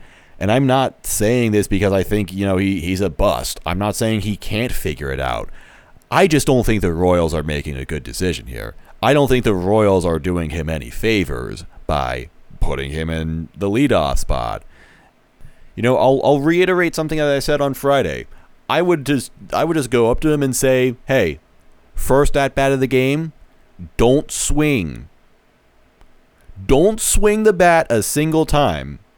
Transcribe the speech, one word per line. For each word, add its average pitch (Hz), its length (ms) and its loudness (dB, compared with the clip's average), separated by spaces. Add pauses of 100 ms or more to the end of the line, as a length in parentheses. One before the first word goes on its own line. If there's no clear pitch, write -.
(380)
And 98 140 -2
I'm 135 160 2
not 127 380 0
saying 113 480 0
this 104 140 2
because 98 260 2
I 95 100 2
think, 98 300 -2
you 98 120 -4
know, 95 120 0
he, 98 240 0
he's 92 180 -2
a 95 100 0
bust. 73 560 -2
I'm 85 140 -4
not 104 160 -2
saying 110 260 -2
he 101 140 -4
can't 110 360 -4
figure 71 380 -4
it 67 100 -6
out. 60 300 -6 (640)
I 175 160 4
just 151 180 2
don't 127 200 2
think 107 160 2
the 90 120 0
Royals 85 400 2
are 78 100 -2
making 73 340 -6
a 65 80 -10
good 73 180 -8
decision 62 440 -6
here. 57 280 -12 (260)
I 120 120 4
don't 143 160 4
think 127 160 2
the 110 80 2
Royals 95 520 2
are 82 140 0
doing 85 300 -4
him 78 200 -6
any 76 200 -6
favors 76 760 -4 (240)
by 64 420 -4 (300)
putting 69 320 -2
him 80 180 -4
in 80 460 -6
the 98 140 -4
leadoff 101 480 2
spot. 58 460 -4 (1120)
You 107 80 -6
know, 123 140 2
I'll, 131 260 4
I'll 143 160 4
reiterate 175 560 2
something 156 220 -4
that 151 100 0
I 139 120 0
said 147 220 0
on 139 120 0
Friday. 110 540 0 (420)
I - 120 0
would 175 240 0
just, 135 260 -2 (220)
I 113 100 0
would 165 120 -2
just 127 140 -2
go 117 200 4
up 127 120 0
to 156 100 2
him 147 100 0
and 135 140 0
say, 131 400 2 (100)
"Hey, 92 340 0 (540)
first 143 420 2
at 139 200 0
bat 139 160 2
of 139 80 0
the 131 80 0
game, 135 460 0 (640)
don't 131 340 2
swing. 120 800 -2 (1600)
Don't 180 340 2
swing 214 440 2
the 214 100 6
bat 170 360 4
a 110 120 2
single 156 440 0
time. 76 540 0 (180)